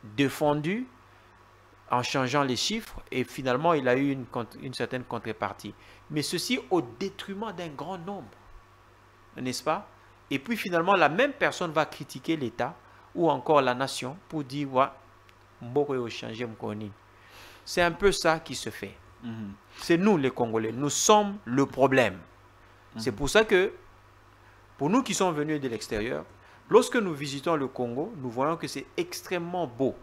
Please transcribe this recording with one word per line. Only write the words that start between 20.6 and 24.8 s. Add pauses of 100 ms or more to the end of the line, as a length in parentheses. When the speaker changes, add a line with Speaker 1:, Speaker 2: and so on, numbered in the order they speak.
Speaker 1:
nous
sommes
le
problème. (760)
C'est
Speaker 2:
Mhm.
Speaker 1:
pour
ça
que, (1040)
pour